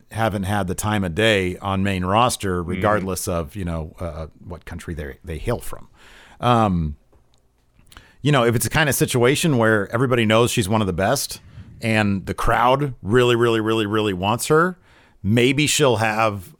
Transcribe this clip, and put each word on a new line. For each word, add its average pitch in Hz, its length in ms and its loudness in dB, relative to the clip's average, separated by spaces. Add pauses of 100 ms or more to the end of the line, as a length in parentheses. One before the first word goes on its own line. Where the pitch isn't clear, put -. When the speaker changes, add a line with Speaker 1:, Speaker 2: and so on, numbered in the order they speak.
(120)
Speaker 1:
haven't 107 320 -2
had 98 240 -2
the 90 80 -4
time 107 300 -2
of 80 100 -4
day 98 420 2
on 95 260 -4
main 95 220 -2
roster, 98 560 0
Speaker 2:
Mm-hmm. 82 80 -6
Speaker 1:
regardless 95 600 -2
of, 85 260 -6
you 98 100 -8
know, 82 340 -8
uh, 80 280 -10 (160)
what 82 220 -16
country 85 280 -12
they, 73 300 -12
they 82 140 -8
hail 113 220 -4
from. - 280 -14 (540)
Um, 98 540 2 (1300)
you 143 100 2
know, 131 140 4
if 120 100 2
it's 110 100 -2
a - 40 -4
kind 151 200 2
of 120 60 0
situation 131 600 2
where 110 360 2
everybody 120 320 2
knows 110 260 4
she's 104 180 -2
one 110 120 2
of 98 60 -2
the 90 60 -2
best 98 460 -2 (420)
and 107 440 0
the 101 80 -6
crowd 127 680 0
really, 120 360 2
really, 113 240 2
really, 110 240 0
really 107 280 0
wants 101 340 -2
her, 165 300 2 (460)
maybe 123 440 2
she'll 127 300 2
have 107 640 -2